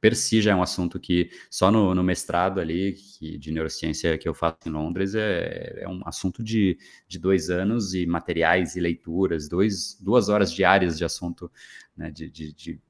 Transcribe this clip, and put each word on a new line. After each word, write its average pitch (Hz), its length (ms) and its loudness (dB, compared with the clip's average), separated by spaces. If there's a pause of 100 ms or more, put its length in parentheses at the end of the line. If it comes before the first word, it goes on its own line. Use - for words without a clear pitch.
per 110 140 6
si - 260 2
já 104 100 4
é 98 40 4
um 90 80 2
assunto 90 360 -4
que 87 300 0 (220)
só - 180 4
no, 104 240 4
no 90 100 2
mestrado 92 560 0
ali, 87 340 -2
que, - 440 -14
de 76 140 -10
neurociência 80 680 -2
que 76 100 -8
eu 80 60 -4
faço 82 320 -2
em 82 60 -6
Londres, 87 420 -4
é, 101 680 -4
é 90 40 -10
um 90 160 -10
assunto - 400 -6
de, 107 360 2 (280)
de 92 120 -14
dois 87 320 2
anos 98 420 0
e 90 140 -2
materiais 85 680 0
e 90 40 -4
leituras, 85 680 -2
dois, 95 540 0
duas 101 280 4
horas 104 220 4
diárias 92 460 4
de 85 80 0
assunto, 85 460 -6 (440)
né, 80 140 -10
de, 78 180 -12
de, 78 260 -12
de 78 360 -12